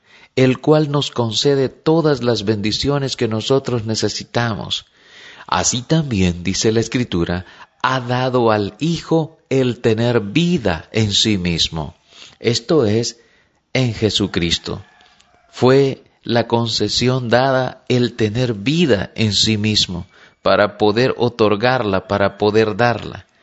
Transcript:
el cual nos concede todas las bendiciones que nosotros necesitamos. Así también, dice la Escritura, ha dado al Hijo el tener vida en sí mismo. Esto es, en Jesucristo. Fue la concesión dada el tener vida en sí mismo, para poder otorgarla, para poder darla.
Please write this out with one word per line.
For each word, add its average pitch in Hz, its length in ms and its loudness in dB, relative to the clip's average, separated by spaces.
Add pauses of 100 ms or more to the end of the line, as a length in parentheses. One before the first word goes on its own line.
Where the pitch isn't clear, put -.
(360)
el 127 240 4
cual 151 320 2
nos 143 180 -2
concede 123 580 0
todas 156 540 0
las 113 220 0
bendiciones 110 720 -2
que 120 100 -2
nosotros 120 580 -2
necesitamos. 110 1040 -4 (600)
Así 104 360 -2
también, 98 600 0
dice 95 260 0
la 113 100 2
Escritura, 92 640 -4 (360)
ha 131 180 0
dado 123 520 0
al 101 260 -2
Hijo 160 600 -2 (100)
el 131 320 0
tener 117 400 2
vida 110 720 0
en 107 200 0
sí 107 240 2
mismo. 80 580 -4 (440)
Esto 120 480 0
es, 113 320 -2 (540)
en 127 200 0
Jesucristo. 95 920 -2 (680)
Fue 135 540 2 (180)
la 117 240 -2
concesión 117 840 -2
dada 131 600 0
el 123 260 0
tener 117 400 -2
vida 120 600 0
en 107 180 0
sí 110 240 0
mismo, 101 500 -2 (360)
para 98 340 2
poder 107 400 2
otorgarla, 107 920 0
para 101 300 0
poder 107 380 2
darla. 107 500 -2 (160)